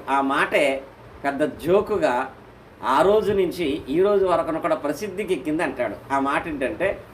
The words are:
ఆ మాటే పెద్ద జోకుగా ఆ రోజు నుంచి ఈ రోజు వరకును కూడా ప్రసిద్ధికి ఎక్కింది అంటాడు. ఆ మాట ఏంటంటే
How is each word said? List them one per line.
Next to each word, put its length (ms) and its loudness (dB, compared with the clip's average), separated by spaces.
ఆ 120 2
మాటే 640 0
పెద్ద 360 -2
జోకుగా 760 0
ఆ 180 4
రోజు 300 4
నుంచి 580 0
ఈ 120 2
రోజు 240 4
వరకును 360 0
కూడా 140 0
ప్రసిద్ధికి 580 -4
ఎక్కింది 300 -2
అంటాడు. 500 -4
ఆ 60 2
మాట 280 -2
ఏంటంటే 560 -4